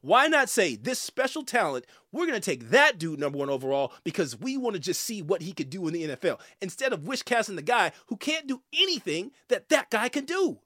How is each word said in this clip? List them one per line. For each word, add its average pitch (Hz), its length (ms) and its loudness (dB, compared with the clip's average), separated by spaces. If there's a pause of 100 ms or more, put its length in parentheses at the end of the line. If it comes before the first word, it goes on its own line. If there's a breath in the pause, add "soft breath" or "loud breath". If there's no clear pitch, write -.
Why 233 260 6
not 294 240 4
say, 165 240 2
"This 170 240 -4
special 269 440 -4
talent, 151 440 0 (240 soft breath)
we're 330 160 -2
gonna 247 120 -2
take 123 300 -6
that 269 300 6
dude 156 200 -6
number 143 200 -2
one 139 100 -2
overall 135 420 0 (120 loud breath)
because 139 360 -2
we 262 160 -4
wanna 240 220 -2
just 175 240 -4
see 214 220 -6
what 165 180 0
he 175 100 -8
could 135 200 -6
do 175 160 -4
in 160 80 -2
the 165 80 -4
N 151 80 -4
F 131 120 -8
L," 156 160 0 (220 loud breath)
instead 247 320 -4
of 160 140 -6
wish 262 160 -4
casting 220 320 0
the 147 80 -8
guy 202 280 4 (140 loud breath)
who 233 100 -4
can't 302 300 -2
do 269 160 -4 (100)
anything 285 600 0 (160 soft breath)
that - 220 0
that 277 200 4
guy 233 200 0
can 277 160 -2
do? 339 400 -2